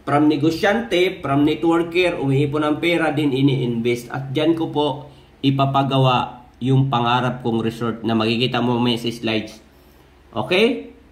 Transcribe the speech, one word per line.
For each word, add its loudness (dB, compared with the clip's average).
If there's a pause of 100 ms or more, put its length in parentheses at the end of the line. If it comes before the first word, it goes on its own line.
From 2
negosyante, 0
from 2
networker, 0
umiipon 0
ng 0
pera, 0
din 0
ini-invest. 0
At -8
dyan 2
ko -4
po -2 (320)
ipapagawa 0 (100)
yung 2
pangarap 0
kong 0
resort -4
na 0
makikita 0
mo 0
may 0
sa -6
slides. -4 (720)
Okay? 0 (160)